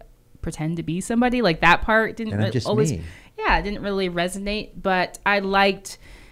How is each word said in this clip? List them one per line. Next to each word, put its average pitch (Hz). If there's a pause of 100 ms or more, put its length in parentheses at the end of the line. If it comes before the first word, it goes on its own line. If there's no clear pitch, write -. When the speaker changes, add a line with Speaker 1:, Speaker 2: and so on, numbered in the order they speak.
(420)
Speaker 1:
pretend 160
to 165
be 160
somebody. 240
Like, 165
that 170
part 220
didn't 214
Speaker 2:
And 104
I'm 107
Speaker 1:
re-, -
Speaker 2:
just 120
Speaker 1:
always, 147
Speaker 2:
me. 80 (360)
Speaker 1:
yeah, 311
it -
didn't 202
really 196
resonate, 196 (120)
but 185
I 202
liked 196 (320)